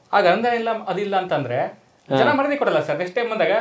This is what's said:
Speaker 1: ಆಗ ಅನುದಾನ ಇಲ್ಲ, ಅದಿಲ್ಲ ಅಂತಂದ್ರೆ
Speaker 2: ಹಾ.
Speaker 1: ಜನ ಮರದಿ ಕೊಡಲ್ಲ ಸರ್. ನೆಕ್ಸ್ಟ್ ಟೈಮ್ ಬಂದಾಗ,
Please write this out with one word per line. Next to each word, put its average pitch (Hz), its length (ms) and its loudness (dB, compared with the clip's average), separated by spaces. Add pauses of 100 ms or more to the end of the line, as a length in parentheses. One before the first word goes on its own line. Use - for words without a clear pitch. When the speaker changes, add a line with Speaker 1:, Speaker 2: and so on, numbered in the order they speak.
(140)
Speaker 1:
ಆಗ 196 140 4
ಅನುದಾನ 226 260 2
ಇಲ್ಲ, 226 160 -2 (180)
ಅದಿಲ್ಲ 196 280 -2
ಅಂತಂದ್ರೆ 143 440 -2 (500)
Speaker 2:
ಹಾ. 135 80 2
Speaker 1:
ಜನ 185 100 4
ಮರದಿ 285 300 2
ಕೊಡಲ್ಲ 196 220 0
ಸರ್. 147 180 -4
ನೆಕ್ಸ್ಟ್ 180 180 -8
ಟೈಮ್ 233 160 -2
ಬಂದಾಗ, 180 300 0